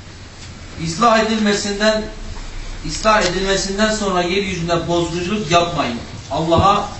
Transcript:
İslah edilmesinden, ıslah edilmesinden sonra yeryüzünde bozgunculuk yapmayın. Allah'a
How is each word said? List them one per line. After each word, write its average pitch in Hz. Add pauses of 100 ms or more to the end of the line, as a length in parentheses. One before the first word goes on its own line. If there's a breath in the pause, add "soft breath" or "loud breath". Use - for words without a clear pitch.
(840)
İslah 220
edilmesinden, 214 (840)
ıslah 208
edilmesinden 196
sonra 190
yeryüzünde 175
bozgunculuk 170
yapmayın. 156 (340)
Allah'a 170 (100)